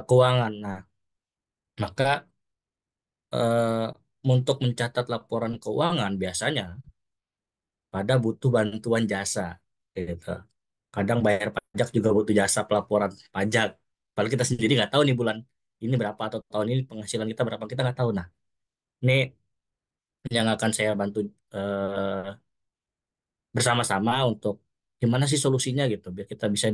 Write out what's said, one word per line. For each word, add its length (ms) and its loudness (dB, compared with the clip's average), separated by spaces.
keuangan. 440 4
Nah, 160 -8
maka, 220 -2
eh, 520 0
untuk 320 2
mencatat 480 -2
laporan 400 -4
keuangan 480 0
biasanya 420 -2
pada 200 0
butuh 340 0
bantuan 460 0
jasa, 280 -4
gitu. 320 -6
Kadang 300 0
bayar 300 2
pajak 320 -4
juga 200 2
butuh 240 2
jasa 180 2
pelaporan 420 0
pajak. 320 2
Padahal 220 0
kita 160 0
sendiri 260 2
nggak 160 2
tahu 140 4
nih 140 4
bulan 160 0
ini 160 0
berapa 280 -6
atau 100 -6
tahun 200 0
ini 180 2
penghasilan 420 -6
kita 160 -2
berapa, 240 -8
kita 140 -2
nggak 160 -2
tahu. 160 2
Nah, 100 -6
ini 100 4
yang 180 4
akan 240 2
saya 140 2
bantu, 180 -2
eh, 720 -4
bersama-sama 580 2
untuk 220 -4
gimana 300 2
sih 140 2
solusinya 380 0
gitu, 220 -8
biar 180 -12
kita 120 -6
bisa 180 0